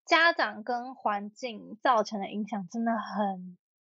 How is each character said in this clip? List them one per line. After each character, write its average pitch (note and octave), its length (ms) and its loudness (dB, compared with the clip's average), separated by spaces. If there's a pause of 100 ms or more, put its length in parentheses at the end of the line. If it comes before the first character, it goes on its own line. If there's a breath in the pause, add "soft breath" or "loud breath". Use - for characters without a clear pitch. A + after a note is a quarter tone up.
家 E4 280 6
长 G#3+ 280 -2
跟 B3 320 -4
环 G#3 380 -2
境 G#3 500 -10
造 A3+ 220 6
成 G#3 160 -4
的 G3 100 -4
影 G#3 160 -4
响 G3 240 -6
真 A#3 140 -4
的 A3+ 80 2
很 G3 680 -4 (240)